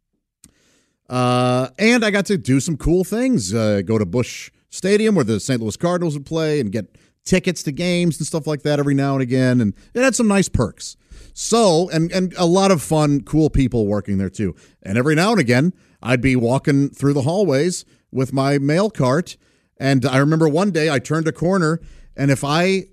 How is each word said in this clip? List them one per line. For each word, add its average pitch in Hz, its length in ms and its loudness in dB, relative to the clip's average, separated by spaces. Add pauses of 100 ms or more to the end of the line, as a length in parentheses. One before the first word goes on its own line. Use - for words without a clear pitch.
(1120)
Uh, 123 580 0 (100)
and 226 260 2
I 214 60 0
got 202 160 0
to 202 120 0
do 131 220 0
some 151 160 -4
cool 170 260 0
things, 202 500 -2
uh, 107 320 0
go 110 140 0
to 104 80 0
Busch 110 440 -6 (200)
Stadium 208 460 0
where 139 80 2
the 104 160 -2
Saint 127 200 -2
Louis 110 160 -6
Cardinals 170 380 -2
would 143 120 -12
play 156 340 -2
and 104 100 -4
get 104 260 -8 (280)
tickets 185 400 -2
to 151 80 -4
games 175 460 -2
and 151 80 -6
stuff 156 200 -6
like 151 160 -4
that 147 160 0
every 143 160 0
now 139 200 0
and 135 80 0
again. 127 380 2
And 101 140 0 (200)
it 240 80 -2
had 262 120 2
some 226 140 0
nice 196 200 2
perks. - 480 -4 (380)
So, 185 560 2
and, 165 220 0
and 185 260 -2
a 175 80 2
lot 190 240 4
of 165 100 2
fun, 147 420 0
cool 151 280 2
people 120 360 0
working 101 320 -2
there 95 120 -2
too. 95 240 -4 (280)
And 98 140 -6
every 143 180 2
now 185 180 2
and 208 80 2
again, 131 340 2 (260)
I'd 123 200 0
be 127 160 2
walking 135 540 0
through 143 220 0
the 143 100 0
hallways 165 600 0 (260)
with 127 220 -4
my 139 260 0
mail 156 300 0
cart. 147 480 -2 (420)
And 135 280 0
I 131 120 0
remember 160 300 2
one 180 220 0
day 160 200 0
I 135 100 0
turned 156 280 -4
a 151 40 -2
corner, 165 480 0 (360)
and 139 140 0
if 139 140 0
I, 180 480 0